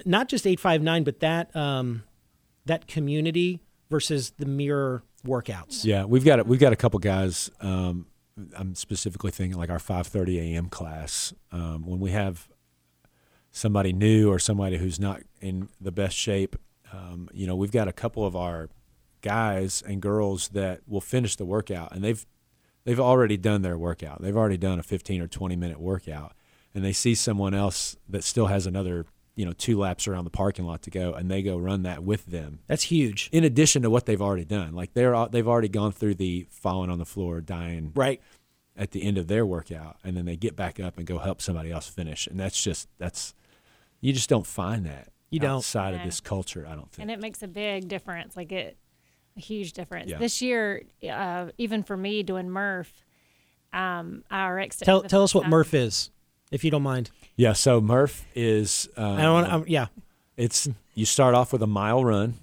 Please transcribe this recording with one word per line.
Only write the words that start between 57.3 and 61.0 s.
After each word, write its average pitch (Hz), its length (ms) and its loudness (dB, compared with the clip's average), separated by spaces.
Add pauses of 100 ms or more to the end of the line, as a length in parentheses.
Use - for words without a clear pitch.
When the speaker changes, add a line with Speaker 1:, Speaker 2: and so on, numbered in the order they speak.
Speaker 2:
Yeah, 117 180 6
so 120 280 6
Murph 127 440 4 (100)
is, 110 640 2
um, 104 200 0
Speaker 1:
I - 60 2
don't 160 100 6
wanna, 175 240 4
um, 160 100 0
yeah. 143 200 0 (500)
Speaker 2:
it's, 117 300 0 (280)
you 107 100 0